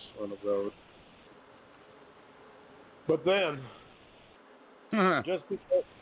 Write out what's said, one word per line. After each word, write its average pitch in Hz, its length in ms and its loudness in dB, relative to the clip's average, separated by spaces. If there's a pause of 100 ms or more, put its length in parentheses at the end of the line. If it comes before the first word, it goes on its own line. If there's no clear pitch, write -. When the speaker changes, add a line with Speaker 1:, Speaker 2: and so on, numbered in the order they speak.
(220)
Speaker 1:
on 101 80 -8
the 98 80 -14 (100)
road. 101 220 0 (2500)
But 156 160 2
then, 175 340 2 (1300)
Speaker 2:
<laughs> 185 340 4
Speaker 1:
just 180 220 -4
because, - 340 0 (200)